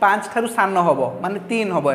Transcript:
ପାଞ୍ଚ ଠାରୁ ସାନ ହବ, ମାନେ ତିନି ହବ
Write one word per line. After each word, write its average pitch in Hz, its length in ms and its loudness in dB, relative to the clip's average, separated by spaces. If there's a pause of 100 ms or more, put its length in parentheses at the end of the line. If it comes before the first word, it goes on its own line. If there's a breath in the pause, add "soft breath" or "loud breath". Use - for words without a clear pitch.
ପାଞ୍ଚ 208 200 4 (100)
ଠାରୁ 233 240 -2
ସାନ 196 180 2 (140)
ହବ, 139 120 4 (220)
ମାନେ 196 160 -4 (100)
ତିନି 220 280 -2
ହବ 143 180 0